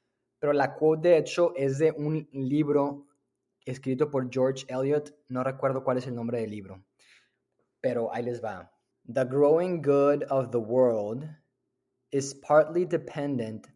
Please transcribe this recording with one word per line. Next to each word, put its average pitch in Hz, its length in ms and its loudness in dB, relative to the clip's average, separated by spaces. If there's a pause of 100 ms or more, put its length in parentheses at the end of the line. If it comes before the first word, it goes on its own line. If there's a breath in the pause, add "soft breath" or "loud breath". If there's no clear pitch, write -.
(380)
pero 147 140 0
la 143 220 0
quote, 156 340 2
de 170 100 8
hecho, 170 380 2
es 135 220 0
de 156 140 4
un 151 400 -4
libro 143 760 0 (580)
escrito 131 460 -2
por 127 200 -2
George 131 380 -2
Eliot. 139 460 -2 (140)
No 127 140 -4
recuerdo 135 420 -2
cuál 127 140 0
es 123 80 -6
el 123 80 -8
nombre 117 260 -4
del 107 100 -6
libro, 95 340 -14 (960 soft breath)
pero 120 320 -2
ahí 117 120 -6
les 120 200 -8
va. 95 280 -10 (380)
"The 131 140 0
growing 156 560 2
good 143 480 4
of 131 220 0
the 120 80 -2
world 117 680 2 (840)
is 139 240 -4
partly 156 500 2
dependent 143 920 -4